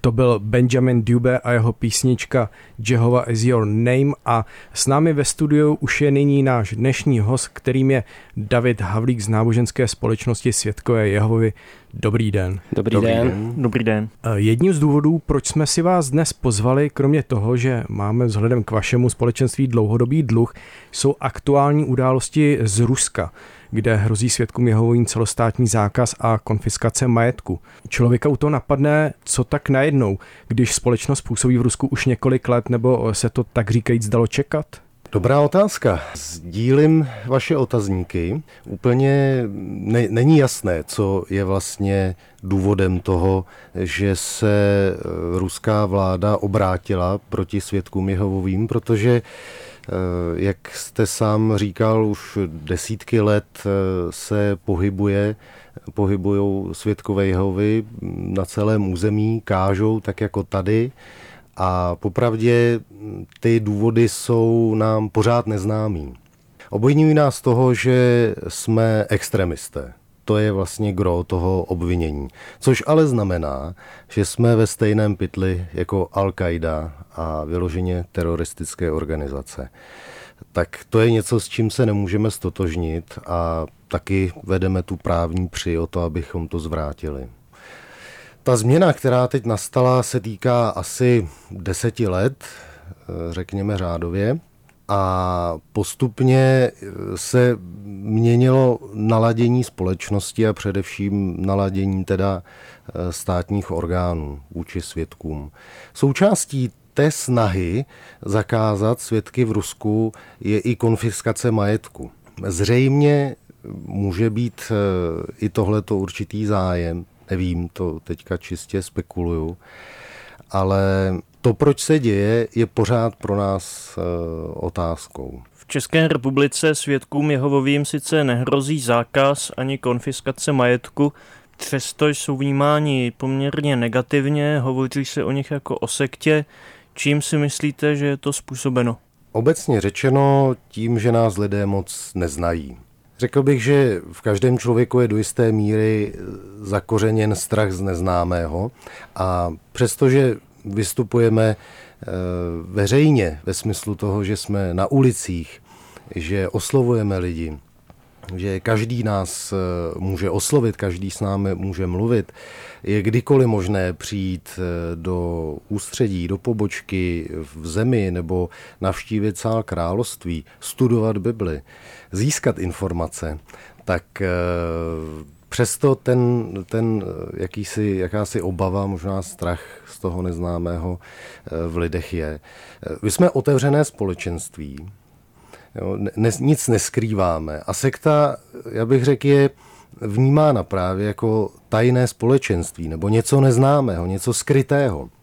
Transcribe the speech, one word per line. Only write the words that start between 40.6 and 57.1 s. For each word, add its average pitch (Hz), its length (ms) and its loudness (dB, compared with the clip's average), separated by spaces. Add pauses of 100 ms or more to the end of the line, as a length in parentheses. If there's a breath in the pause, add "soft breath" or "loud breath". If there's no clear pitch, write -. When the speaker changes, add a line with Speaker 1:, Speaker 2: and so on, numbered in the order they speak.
Speaker 3:
co 98 460 -2
je 98 140 0
vlastně 95 720 -2 (260 soft breath)
důvodem 95 580 2
toho, 95 440 2 (300 loud breath)
že 92 420 -2
se, - 320 -2 (460)
eh, 85 440 -6
ruská 104 480 -2
vláda 95 500 0
obrátila 95 920 0
proti 98 320 -4
svědkům 95 480 -4
Jehovovým, 95 600 -2
protože, 117 540 2
eh, - 720 -18 (440)
jak 95 380 -4
jste - 320 -2
sám 110 500 2
říkal, 110 500 0
už - 400 -6
desítky 87 760 -4
let, 104 260 2 (120)
eh, - 100 -4 (420)
se 104 540 -2
pohybuje, 101 720 0 (580 loud breath)
pohybujou 98 800 0
svědkové 101 520 -2